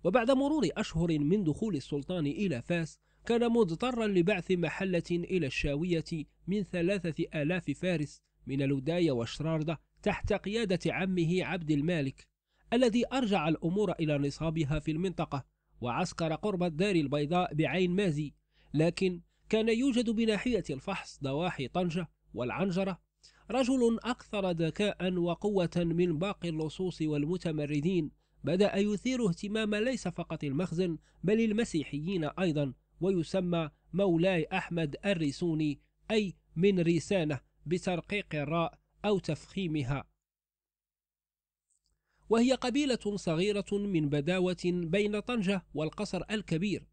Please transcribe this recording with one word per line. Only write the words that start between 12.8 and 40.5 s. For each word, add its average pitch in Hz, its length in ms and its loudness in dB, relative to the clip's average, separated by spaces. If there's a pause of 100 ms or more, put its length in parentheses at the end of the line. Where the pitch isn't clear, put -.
أرجع 202 360 2
الأمور 175 440 0
إلى 151 260 0
نصابها 156 600 -2
في 160 120 -4
المنطقة، 165 540 -2 (360)
وعسكر 160 540 -2
قرب 190 280 -2
الدار 180 320 0
البيضاء 147 600 0
بعين 160 360 2
مازي، 160 440 0 (400)
لكن 170 460 2 (280)
كان 220 200 2
يوجد 233 420 2
بناحية 220 600 2
الفحص - 520 -8
ضواحي 139 460 -2
طنجة 175 420 -2 (240)
والعنجرة 175 680 -2 (500)
رجل 240 520 4
أكثر 202 480 -2
ذكاء 180 640 0
وقوة 175 640 2
من 170 420 2
باقي 185 300 -4
اللصوص 160 540 -4
والمتمردين، 151 1080 0 (340)
بدأ 180 320 4
يثير 208 520 0
اهتمام 208 460 -2
ليس 220 340 0
فقط 165 360 -6
المخزن 165 540 -2 (260)
بل 220 160 4
المسيحيين 180 840 0
أيضًا، 147 480 0 (280)
ويسمى 175 720 0 (220)
مولاي 175 600 4
أحمد 170 520 -2
الريسوني، 160 760 0 (300)
أي 214 240 0 (220)
من 185 240 4
ريسانة 165 600 2 (260)
بترقيق 180 680 -4
الراء 156 440 -2 (260)
أو 202 140 2
تفخيمها، 151 840 -4 (2250)